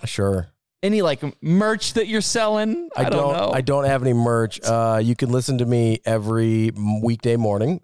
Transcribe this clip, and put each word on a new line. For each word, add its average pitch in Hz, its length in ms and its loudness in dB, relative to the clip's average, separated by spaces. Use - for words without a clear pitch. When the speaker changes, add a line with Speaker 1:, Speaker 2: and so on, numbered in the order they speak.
Speaker 1:
Sure. 98 460 -2
Speaker 2:
Any, 208 180 2
like, 151 220 0
merch 202 520 0
that 220 140 0
you're 220 140 0
selling? 220 760 -2
I 131 100 -2
Speaker 1:
I - 40 -2
Speaker 2:
don't 190 100 0
Speaker 1:
don't, 143 140 0
Speaker 2:
know. 190 180 -2
Speaker 1:
I 135 100 -2
don't 139 240 0
have 135 180 0
any 127 100 2
merch. 117 480 0
Uh, 113 400 2
you 117 140 2
can 120 160 -2
listen 127 260 0
to 120 80 0
me 117 400 2
every 113 680 0
m-, 107 260 -2
weekday 117 360 0
morning 113 460 0